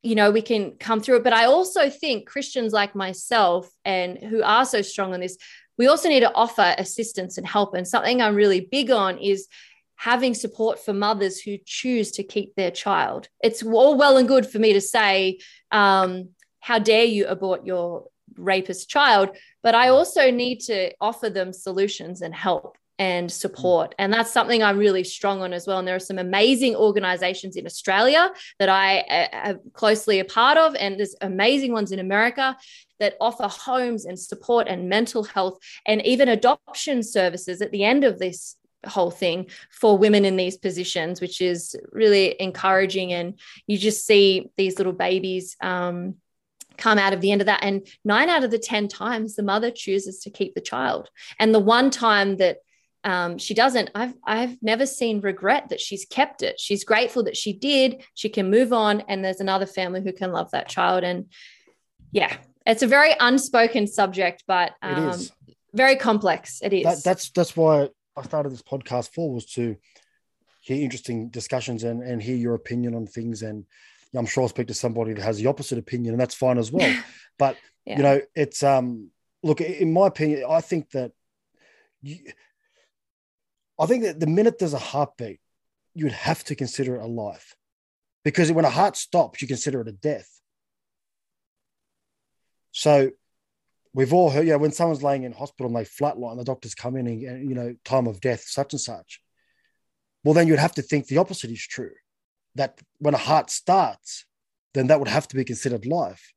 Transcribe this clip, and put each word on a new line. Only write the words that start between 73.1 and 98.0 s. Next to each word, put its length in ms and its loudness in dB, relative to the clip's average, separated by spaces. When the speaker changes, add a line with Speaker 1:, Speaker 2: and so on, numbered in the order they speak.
Speaker 2:
And 240 -12
I'm 100 -2
sure 200 -2
I'll 40 -2
speak 200 -6
to 60 -10
somebody 380 -4
that 100 -8
has 140 -2
the 120 -2
opposite 300 -4
opinion, 360 -6
and 80 -2
that's 120 -4
fine 220 0
as 160 -2
well. 180 2
Speaker 1:
<laughs> 180 -20
Speaker 2:
But, 200 0
Speaker 1:
Yeah. 140 -6
Speaker 2:
you 40 2
know, 180 4
it's, 280 -4
um, 480 0
look, 180 0
i-, 40 -2
in 280 -2
my 140 4
opinion, 420 -2
I 140 2
think 300 -6
that 200 -6
you, 180 -16
I 100 0
think 180 0
that 160 -6
the 80 0
minute 320 2
there's 120 -2
a 60 -4
heartbeat, 600 -6
you 80 -4
would 80 -2
have 320 -6
to 100 -8
consider 400 -6
it 80 -10
a 60 -12
life, 480 -12
because 300 2
when 120 2
a 60 4
heart 260 0
stops, 460 -2
you 60 -10
consider 320 -4
it 80 -10
a 40 -14
death. 380 -6
So 380 4
we've 200 0
all 180 4
heard, 160 0
you 60 2
know, 60 2
when 140 0
someone's 300 -2
laying 220 -2
in 80 -12
hospital 340 -12
and 100 -6
they 120 -6
flatline, 480 -6
the 80 -12
doctors 300 -10
come 220 -8
in 100 -6
and, 160 -8
and, 260 -12
you 60 -6
know, 200 -8
"Time 220 0